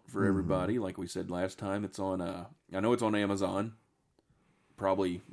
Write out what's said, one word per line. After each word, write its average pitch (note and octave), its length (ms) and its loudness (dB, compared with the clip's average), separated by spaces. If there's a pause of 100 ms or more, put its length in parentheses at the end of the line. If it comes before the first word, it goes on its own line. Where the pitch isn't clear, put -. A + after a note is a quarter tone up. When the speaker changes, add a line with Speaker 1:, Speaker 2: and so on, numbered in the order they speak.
Speaker 1:
for - 120 -6
Speaker 2:
Mm-hmm. G2 80 6
Speaker 1:
everybody. F#2 520 2
Like F#2+ 180 -4
we F#2 100 -6
said F#2 240 -6
last F2+ 260 -2
time, G2+ 280 -2
it's - 140 -10
on, F#2+ 200 -2
uh, F2 280 -6 (260)
I F#2+ 80 0
know A2+ 100 4
it's A#2+ 100 2
on G#2+ 140 2
Amazon, G2+ 600 0 (1000)
probably F#2+ 460 2 (120)